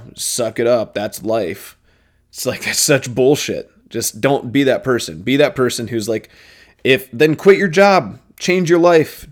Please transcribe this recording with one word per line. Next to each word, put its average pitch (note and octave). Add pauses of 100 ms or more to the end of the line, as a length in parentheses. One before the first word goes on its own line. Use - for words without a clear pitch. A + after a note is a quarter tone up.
(160)
suck -
it A#2
up, A2+
that's G2+
life." G2+ (520)
It's -
like, A2+
that's C3+
such C3
bullshit. B2+ (200)
Just A2+
don't C3
be C#3
that C3
person. A2
Be B2
that C#3+
person A#2+
who's A2
like, A2 (520)
if, B2+
then D3
quit G3
your G3
job, E3+ (200)
change F3+
your F3
life, E3